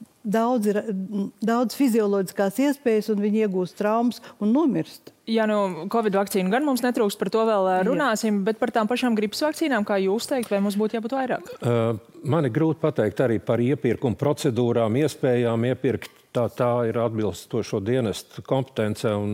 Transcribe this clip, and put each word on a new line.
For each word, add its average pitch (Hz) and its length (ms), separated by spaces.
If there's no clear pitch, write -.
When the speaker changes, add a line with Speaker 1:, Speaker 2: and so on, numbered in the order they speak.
Speaker 1:
daudz 226 460
ir, 208 120
daudz 226 400
fizioloģiskās 202 800
iespējas, 254 500
un 208 140
viņi 214 240
iegūst 185 320
traumas 220 400
un 208 180
nomirst. 240 600
Speaker 2:
Ja 226 200
nu, 196 440
covid 214 280
vakcīnu 196 320
gan 247 160
mums 262 160
netrūks, 240 360
par 202 120
to 220 160
vēl, 208 240
ā, 185 100
Speaker 1:
Jā. 185 80
Speaker 2:
runāsim, 214 580
bet 220 120
par 233 160
tām 214 160
pašām 240 280
gripas 208 280
vakcīnām, 302 400
kā 208 160
jūs 190 240
teikt, 254 240
vai 202 120
mums 202 160
būtu 214 200
jābūt 226 160
vairāk? 269 460
Speaker 3:
Ā, 120 160
man 147 280
ir 113 40
grūti 156 280
pateikt 127 400
arī 117 160
par 113 240
iepirkuma 120 560
procedūrām, 120 800
iespējām 123 720
iepirkt. 123 460
Tā, - 200
tā 123 200
ir 113 140
atbilstošo 110 840
dienestu 113 640
kompetence, 117 640
un 104 260